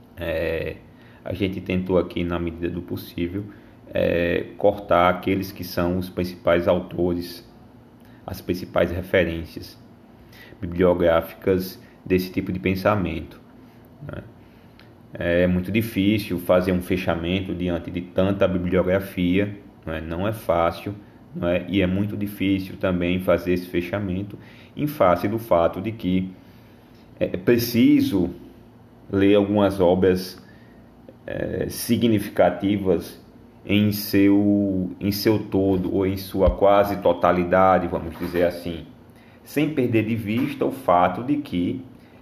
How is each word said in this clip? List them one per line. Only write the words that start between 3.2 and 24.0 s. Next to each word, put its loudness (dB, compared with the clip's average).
é, 0
cortar 4
aqueles -2
que -12
são -2
os -6
principais 0
autores, -2
as -10
principais -2
referências -2
bibliográficas 2
desse 0
tipo -4
de -6
pensamento, -2
né? -12
É 2
muito 0
difícil 0
fazer 2
um 0
fechamento -2
diante -4
de -8
tanta 0
bibliografia, 0
não -6
é? -6
Não -4
é -2
fácil, -2
não -4
é? 0
E 2
é 2
muito -2
difícil -2
também -2
fazer 0
esse -2
fechamento -6